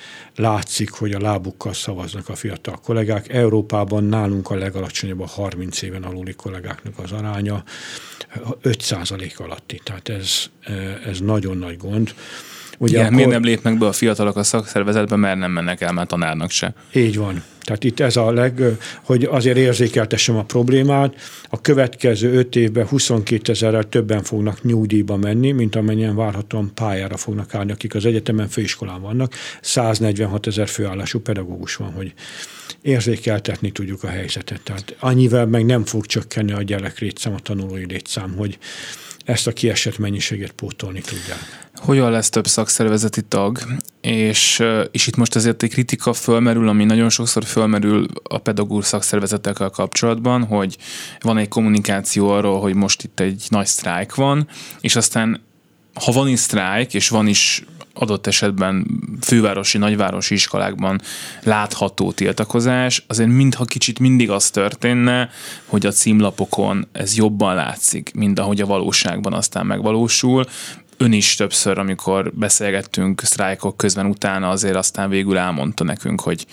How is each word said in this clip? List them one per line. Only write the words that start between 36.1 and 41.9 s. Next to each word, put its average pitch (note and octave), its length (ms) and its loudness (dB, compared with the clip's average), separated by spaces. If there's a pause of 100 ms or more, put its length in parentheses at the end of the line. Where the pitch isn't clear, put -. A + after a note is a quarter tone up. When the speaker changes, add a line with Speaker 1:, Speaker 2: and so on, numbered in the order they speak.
Speaker 1:
a G2+ 100 -4
gyereklétszám, G2+ 720 -6
a F#2+ 40 -6
tanulói F#2+ 480 -6
létszám, F#2+ 500 -8
hogy G2+ 220 -4 (680)
ezt B2 200 0
a A2+ 60 0
kiesett A2 460 0
mennyiséget G2+ 520 -4
pótolni F#2+ 500 -10
tudják. - 720 -12
Speaker 2:
Hogyan C3 360 4